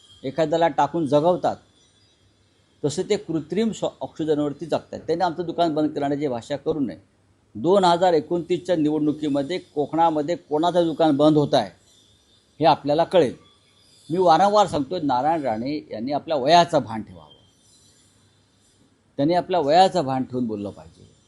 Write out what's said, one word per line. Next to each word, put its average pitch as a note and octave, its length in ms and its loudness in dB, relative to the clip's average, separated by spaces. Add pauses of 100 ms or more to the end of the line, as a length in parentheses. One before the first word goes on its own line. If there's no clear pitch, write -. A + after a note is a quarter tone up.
(240)
एखाद्याला D#3+ 440 0
टाकून D3+ 400 -2
जगवतात, D3 480 0 (1300)
तसे D#3+ 180 -4
ते F#3+ 140 -2
कृत्रिम F#3 540 -4
स्व-, E3+ 180 -6 (120)
ऑक्सिजनवरती D3 640 -4
जगतायत. A2+ 360 -6
त्यांनी E3+ 240 -2
आमचं E3+ 200 -4
दुकान E3 280 -2
बंद D3+ 160 0
करण्याची C#3+ 380 -4
भाषा A#2+ 300 -6
करू D#3+ 220 -4
नये. G2+ 180 -6 (580)
दोन F3 280 2
हजार F3 300 4
एकोणतीसच्या F3 640 -2
निवडणुकीमध्ये D3+ 840 -2
कोकणामध्ये D#3 760 -2
कोणाचं E3 520 0
दुकान D#3 300 2
बंद D3+ 200 4
होत D3 160 2
आहे, G#2+ 180 0 (880)
हे D3 60 0
आपल्याला D3+ 380 2
कळेल. D3 320 2 (760)
मी E3 80 -4
वारंवार F#3+ 500 4
सांगतोय, D3+ 360 -4
नारायण C#3+ 380 0
राणे B2+ 500 -4
यांनी A#2 200 -8
आपल्या D3 260 -4
वयाचं D#3 420 4
भान A2 220 -6
ठेवावं. D#2+ 300 -20 (1900)
त्यांनी D3+ 160 0
आपल्या F3 260 -2
वयाचं E3+ 460 4
भान C3 180 -4
ठेवून B2 240 -6
बोललं G2+ 220 -8
पाहिजे. - 420 -20 (160)